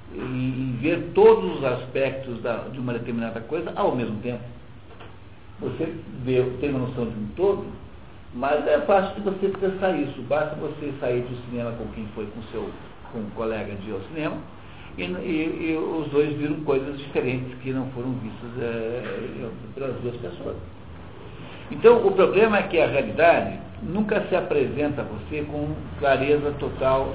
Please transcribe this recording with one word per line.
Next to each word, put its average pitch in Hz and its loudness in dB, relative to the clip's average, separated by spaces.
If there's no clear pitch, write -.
em, - -8
em 127 -2
ver 165 0
todos 190 10
os 131 -4
aspectos 123 0
da, 120 0
de 131 -8
uma 123 -2
determinada 117 -4
coisa 170 -4
ao 185 2
mesmo 107 -2
tempo. 120 -4
Você 147 -4
vê, 127 4
tem 143 0
uma 127 0
noção 120 -2
de 104 -4
um 104 -4
todo, 196 2
mas 147 2
é 151 6
fácil 196 4
de 208 -8
você 196 0
testar 190 0
isso. 135 -2
Basta 143 0
você 143 -6
sair 123 0
do 123 -6
cinema 120 -4
com 113 -6
quem 107 -8
foi 107 -6
com 101 -10
seu, 101 -6
com 120 -8
um 107 -6
colega 107 -4
de 98 -8
ir 104 -6
ao 95 -4
cinema, 151 -6
e, 175 -6
e, 170 -2
e 160 0
os 160 -2
dois 147 4
viram 156 -2
coisas 135 0
diferentes 127 -2
que 131 -4
não 131 -2
foram 127 -4
vistas, 110 -8
é, 113 -4
pelas 131 -4
duas 120 -4
pessoas. - -8
Então, 220 8
o 196 6
problema 196 6
é 185 4
que 170 2
a 143 8
realidade 123 4
nunca 208 0
se - 2
apresenta 143 2
a 107 -2
você - -6
com 147 -4
clareza 143 4
total 131 2